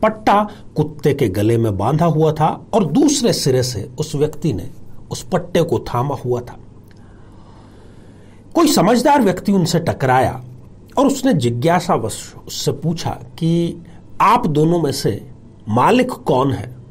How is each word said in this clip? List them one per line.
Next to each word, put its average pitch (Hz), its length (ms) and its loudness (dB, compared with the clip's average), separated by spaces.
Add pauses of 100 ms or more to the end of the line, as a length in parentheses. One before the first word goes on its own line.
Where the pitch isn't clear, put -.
पट्टा 214 400 2 (340)
कुत्ते 151 380 0
के 123 160 0
गले 107 280 2
में 107 200 0
बांधा 127 300 2
हुआ 156 260 2
था 156 140 2 (260)
और 208 140 2
दूसरे 240 460 2
सिरे 127 300 0
से - 240 -6 (120)
उस 151 160 -6
व्यक्ति 147 380 -2
ने 85 160 -8 (420)
उस - 120 -10
पट्टे 170 400 -2
को - 220 0
थामा 135 300 -4
हुआ 123 260 -4
था। - 160 -16 (2000)
कोई 320 140 4
समझदार 247 520 4
व्यक्ति 196 300 0
उनसे 175 300 2
टकराया 127 600 0 (560)
और 269 100 4
उसने 269 280 2
जिज्ञासावश 127 880 0 (240)
उससे - 260 -4
पूछा 160 380 -4 (260)
कि 165 440 0 (400)
आप 202 260 4
दोनों 160 340 2
में 143 120 0
से - 280 -4 (480)
मालिक 160 420 4
कौन 135 420 0
है? - 240 -10 (140)